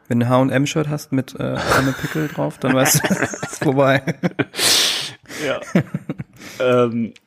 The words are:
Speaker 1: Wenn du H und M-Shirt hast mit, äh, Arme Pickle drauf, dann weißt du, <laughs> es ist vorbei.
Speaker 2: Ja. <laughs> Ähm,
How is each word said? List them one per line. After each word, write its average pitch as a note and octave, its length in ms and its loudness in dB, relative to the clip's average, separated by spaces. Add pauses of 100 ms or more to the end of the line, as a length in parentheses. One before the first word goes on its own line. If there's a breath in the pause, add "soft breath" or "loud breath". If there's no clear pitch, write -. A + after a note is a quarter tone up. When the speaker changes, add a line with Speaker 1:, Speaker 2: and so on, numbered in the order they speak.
Speaker 1:
Wenn A#2+ 140 2
du A#2+ 80 2
H B2+ 80 4
und C3 140 4
M-Shirt C#3+ 380 0
hast D3 220 -6
mit, C3 300 -2
äh, - 20 -6
Arme C3+ 580 0
Pickle D3+ 280 -4
drauf, D3 300 -4
dann B2+ 160 0
weißt C#3 280 4
du, E3 60 0
<laughs> - 60 2
es - 180 -2 (100)
ist - 220 -6
vorbei. C3+ 360 4 (1500 loud breath)
Speaker 2:
Ja. B2+ 140 -2 (140)
<laughs> E3 80 4 (800 loud breath)
Ähm, B2 540 2 (120)